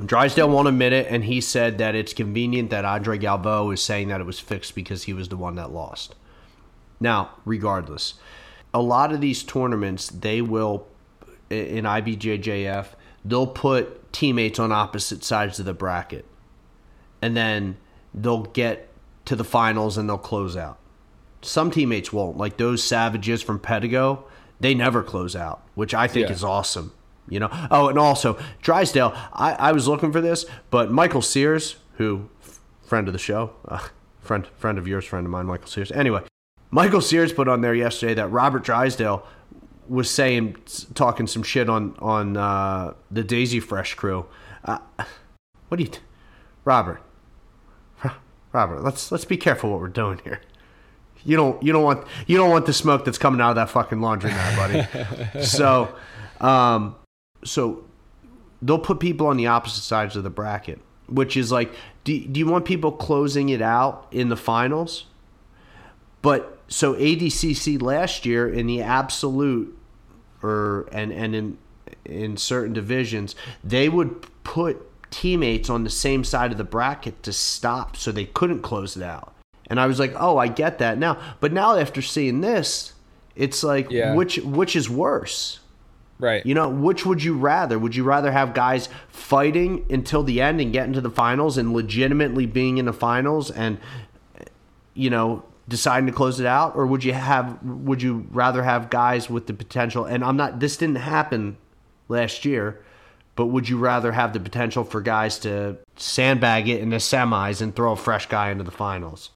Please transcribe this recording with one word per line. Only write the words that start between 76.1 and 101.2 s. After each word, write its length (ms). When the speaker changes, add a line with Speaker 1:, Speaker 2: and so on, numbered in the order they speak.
Speaker 1:
side 260
of 60
the 80
bracket 600
to 80
stop 600
so 160
they 140
couldn't 380
close 340
it 60
out. 320
And 120
I 80
was 120
like, 180
"Oh, 220
I 100
get 300
that 180
now." 220
But 120
now 240
after 240
seeing 400
this, 540
it's 260
like, 280
Speaker 2:
Yeah. 240
Speaker 1:
which, 240
which 380
is 120
worse? 720
Speaker 2:
Right. 280
Speaker 1:
You 80
know, 140
which 360
would 200
you 100
rather? 440
Would 180
you 80
rather 260
have 240
guys 340
fighting 840
until 320
the 180
end 200
and 120
getting 200
to 80
the 100
finals 480
and 140
legitimately 760
being 320
in 60
the 80
finals 580
and, 280
you 160
know, 340
deciding 380
to 60
close 260
it 80
out? 300
Or 100
would 160
you 120
have, 500
would 360
you 300
rather 320
have 280
guys 380
with 200
the 60
potential, 500
and 180
I'm 140
not, 240
this 160
didn't 200
happen 600